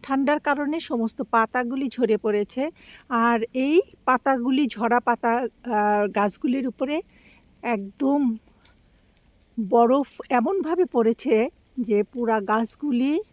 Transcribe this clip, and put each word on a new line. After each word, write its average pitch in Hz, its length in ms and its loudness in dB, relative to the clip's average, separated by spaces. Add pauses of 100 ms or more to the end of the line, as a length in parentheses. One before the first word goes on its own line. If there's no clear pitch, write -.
ঠান্ডার 277 380 0
কারণে 294 400 -2
সমস্ত 226 420 -4
পাতাগুলি 240 640 -2
ঝরে 220 280 0
পড়েছে, 214 540 -2 (380)
আর 233 320 2 (140)
এই 285 280 2 (220)
পাতাগুলি, 262 640 2
ঝরা 226 340 0
পাতা, 233 320 0
আহ, 208 760 0
গাছগুলির 214 600 -2
উপরে 285 360 -4 (600)
একদম 240 760 0 (1300)
বরফ 240 600 2
এমনভাবে 330 560 0
পড়েছে 233 680 0 (300)
যে 208 220 0
পুরা 226 380 -2
গাছগুলি 240 800 -2 (120)